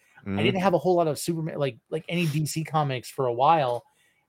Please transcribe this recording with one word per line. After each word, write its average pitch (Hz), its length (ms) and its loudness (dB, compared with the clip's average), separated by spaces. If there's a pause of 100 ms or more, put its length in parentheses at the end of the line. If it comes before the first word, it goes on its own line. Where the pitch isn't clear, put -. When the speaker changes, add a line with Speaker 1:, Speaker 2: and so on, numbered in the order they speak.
(380)
Speaker 1:
I 208 60 2
Speaker 2:
Mm-hmm. - 0 -
Speaker 1:
didn't 190 180 2
have 185 120 4
a 170 60 4
whole 180 160 2
lot 170 120 2
of 143 120 -2
Superman, 160 400 -4
like, 135 200 -4 (100)
like, 160 200 -6
any 175 180 0
D 151 180 -2
C 160 180 -4
comics 139 460 -2
for 131 180 -2
a 120 60 0
while. 131 520 2 (440)